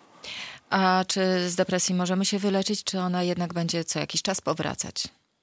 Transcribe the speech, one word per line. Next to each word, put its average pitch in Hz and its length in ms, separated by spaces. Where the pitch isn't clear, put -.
A 185 380
czy 185 420
z 175 60
depresji 185 380
możemy 185 300
się 202 140
wyleczyć, 196 460
czy 190 160
ona 180 220
jednak 175 320
będzie 170 300
co - 140
jakiś - 240
czas 190 180
powracać? - 680